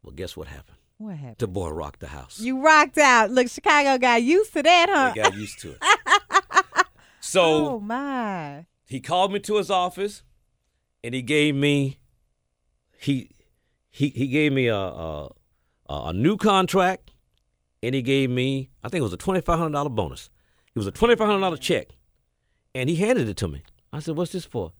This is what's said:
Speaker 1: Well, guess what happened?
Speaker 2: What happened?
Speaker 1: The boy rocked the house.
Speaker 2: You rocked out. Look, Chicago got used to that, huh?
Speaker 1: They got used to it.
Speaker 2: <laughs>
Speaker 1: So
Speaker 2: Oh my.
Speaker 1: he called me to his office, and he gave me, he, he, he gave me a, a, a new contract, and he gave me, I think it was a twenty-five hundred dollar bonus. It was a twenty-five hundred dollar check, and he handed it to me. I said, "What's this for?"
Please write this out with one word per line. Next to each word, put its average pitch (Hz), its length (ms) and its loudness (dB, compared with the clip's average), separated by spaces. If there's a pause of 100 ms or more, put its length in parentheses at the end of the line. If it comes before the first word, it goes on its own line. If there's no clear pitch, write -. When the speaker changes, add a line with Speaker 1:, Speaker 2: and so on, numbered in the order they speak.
Speaker 1:
Well, 65 120 -20
guess 87 200 -12
what 78 120 -14
happened? 69 320 -20 (180)
Speaker 2:
What 214 200 -14
happened? 131 220 -16
Speaker 1:
The 120 100 -4
boy 90 200 -6
rocked 76 320 -10
the - 80 -16
house. 71 320 -18
Speaker 2:
You 262 220 -4
rocked 302 340 4
out. 240 340 6
Look, 247 200 2
Chicago 285 480 2
got 240 240 2
used 349 320 2
to 294 80 -2
that, 339 260 6
huh? 277 260 2
Speaker 1:
They - 80 -4
got - 140 2
used - 240 -10
to - 120 -12
it. - 100 -18
Speaker 2:
<laughs> 381 1040 2 (340)
Speaker 1:
So - 220 2 (320)
Speaker 2:
Oh 220 60 -8
my. 202 840 -6 (220)
Speaker 1:
he 131 140 -8
called 180 320 0
me 202 80 -2
to 208 160 -2
his 202 140 -2
office, 185 520 -2 (840)
and 120 100 -8
he 131 60 -2
gave 147 340 0
me, 139 440 0 (1000)
he, 135 300 -4 (600)
he, 143 180 -2
he 131 200 -4
gave 147 240 2
me 131 160 2
a, 110 80 2
a, 80 520 -8 (600)
a 71 240 -6
new 156 240 2
contract, 190 720 2 (720)
and 120 120 -2
he 135 60 -2
gave 135 300 0
me, 131 400 -2 (120)
I 123 60 -10
think 175 120 -4
it - 20 0
was 101 100 -2
a 90 60 -10
twenty-five 180 400 -2
hundred 160 140 -2
dollar 143 180 -2
bonus. 95 400 -6 (440)
It - 40 -4
was 101 80 -4
a 98 60 -6
twenty-five 226 340 4
hundred 202 140 2
dollar 180 180 -2
check, - 300 -2 (840)
and 127 140 -4
he 170 80 0
handed 202 320 0
it 98 100 -6
to 95 100 -2
me. 69 140 -10 (300)
I 143 60 -10
said, 151 180 -6
"What's 170 160 -4
this 180 140 -10
for?" 90 340 -8